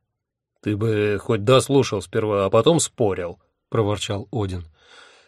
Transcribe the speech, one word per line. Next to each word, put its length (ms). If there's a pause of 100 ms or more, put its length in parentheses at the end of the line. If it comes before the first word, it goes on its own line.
(600)
«Ты 140
бы 440
хоть 240
дослушал 560
сперва, 440
а 60
потом 300
спорил», 580 (320)
проворчал 600
Один. 360 (600)